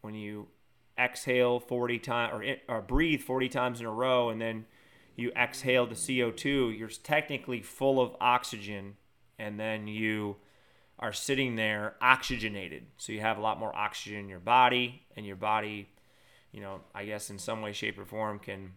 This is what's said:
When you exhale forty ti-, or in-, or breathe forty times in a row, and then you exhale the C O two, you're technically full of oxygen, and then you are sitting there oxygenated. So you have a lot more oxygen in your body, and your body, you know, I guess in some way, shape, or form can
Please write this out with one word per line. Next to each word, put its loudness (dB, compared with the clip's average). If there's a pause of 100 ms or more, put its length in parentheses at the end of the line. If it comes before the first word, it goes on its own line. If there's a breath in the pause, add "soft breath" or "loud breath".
When -10
you -8 (500)
exhale 4
forty 0
ti-, -4
or 0
in-, -4
or -2
breathe 2
forty 0
times 0
in -6
a -4
row, 4
and -4
then -4 (500 soft breath)
you -2
exhale 4
the -10
C 0
O 0
two, 2
you're -8
technically -2
full 2
of 2
oxygen, 0 (420)
and -6
then -4
you -2 (640 soft breath)
are -2
sitting 0
there 0
oxygenated. 2 (120)
So -10
you -6
have 2
a -8
lot 0
more -6
oxygen -6
in -10
your -12
body, 4 (140)
and -12
your -10
body, -2 (640 soft breath)
you -14
know, -10 (140)
I -8
guess -6
in -12
some -4
way, -6
shape, -4
or -10
form -4
can -12